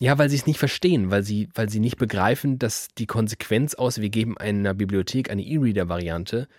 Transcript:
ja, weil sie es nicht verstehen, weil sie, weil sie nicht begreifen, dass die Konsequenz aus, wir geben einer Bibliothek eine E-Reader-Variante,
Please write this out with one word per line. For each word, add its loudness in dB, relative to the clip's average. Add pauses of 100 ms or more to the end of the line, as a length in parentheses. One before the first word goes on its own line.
ja, 4
weil 6
sie 2
es 0
nicht 2
verstehen, 2
weil 2
sie, -2
weil -2
sie -2
nicht 0
begreifen, 0
dass -4 (100)
die -4
Konsequenz 0
aus, -2
wir 0
geben -2
einer 0
Bibliothek -2
eine -4
E-Reader-Variante, -2 (120)